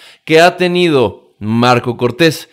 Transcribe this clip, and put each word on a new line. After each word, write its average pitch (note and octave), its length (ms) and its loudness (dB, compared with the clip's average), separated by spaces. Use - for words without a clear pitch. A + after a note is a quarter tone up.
que D#3 160 2
ha F3 160 2
tenido F3 840 -2
Marco A#2+ 560 -2
Cortés. B2+ 580 -2